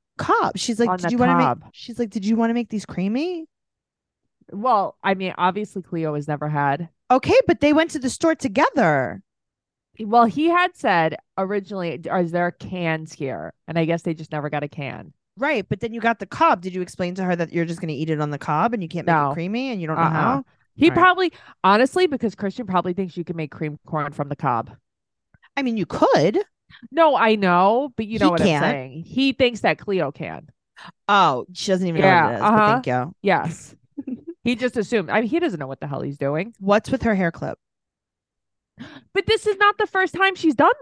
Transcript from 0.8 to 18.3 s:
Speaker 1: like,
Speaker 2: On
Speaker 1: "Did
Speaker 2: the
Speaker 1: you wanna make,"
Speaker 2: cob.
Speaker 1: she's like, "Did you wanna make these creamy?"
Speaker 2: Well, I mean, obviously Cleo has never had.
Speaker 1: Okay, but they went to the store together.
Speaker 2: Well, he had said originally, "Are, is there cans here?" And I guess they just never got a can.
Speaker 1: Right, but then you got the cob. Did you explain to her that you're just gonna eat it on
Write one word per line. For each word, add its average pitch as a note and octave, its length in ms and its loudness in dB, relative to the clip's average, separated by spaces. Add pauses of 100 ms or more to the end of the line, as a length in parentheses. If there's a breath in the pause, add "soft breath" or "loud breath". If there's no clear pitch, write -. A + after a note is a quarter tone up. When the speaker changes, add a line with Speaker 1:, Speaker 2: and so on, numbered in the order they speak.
Speaker 1:
like, A#3 80 4
Speaker 2:
On F#3 100 0
Speaker 1:
"Did F3 80 -4
Speaker 2:
the E3+ 60 2
Speaker 1:
you B3 60 0
wanna F3 180 4
make," E3+ 100 4
Speaker 2:
cob. - 260 -2
Speaker 1:
she's - 260 -16
like, A#3 120 -2
"Did G3 140 -6
you A3 120 2
wanna A#3 180 2
make A#3+ 160 -4
these G#3 160 -6
creamy?" D4+ 600 -4 (1080)
Speaker 2:
Well, G3+ 480 0
I G3 140 0
mean, F#3 240 -4
obviously F#3 440 -2
Cleo D#3+ 340 -4
has D3 100 -6
never D3+ 220 -4
had. C#3+ 400 0 (200)
Speaker 1:
Okay, D4 380 4
but - 140 2
they D4 120 4
went D#4+ 200 2
to D4 80 -6
the B3 100 -2
store D#4+ 240 0
together. F#3+ 880 0 (800)
Speaker 2:
Well, A3+ 240 4
he C4 240 0
had F4+ 280 0
said E3 400 2 (220)
originally, F#3+ 640 -6 (100)
"Are, F#3 100 0
is E3+ 120 -2
there F3 200 0
cans D#3+ 600 -6
here?" G2+ 400 -8 (160)
And E3 100 -4
I E3 60 2
guess E3 180 -2
they E3 120 -4
just D#3 180 -14
never D3 180 -6
got D3 140 -4
a D3 40 -8
can. C#3 440 -12 (240)
Speaker 1:
Right, B3 320 -2
but G3+ 120 -4
then A3+ 120 -8
you A#3 80 -8
got A3+ 180 0
the G3 80 -10
cob. C#4+ 360 2
Did F3+ 120 -8
you F#3 80 -4
explain F3+ 340 -6
to F#3+ 80 -4
her F3+ 120 0
that E3+ 160 -4
you're E3+ 120 0
just E3+ 160 -6
gonna D#3+ 120 -6
eat D#3 180 -4
it D3+ 100 0
on D3 100 -2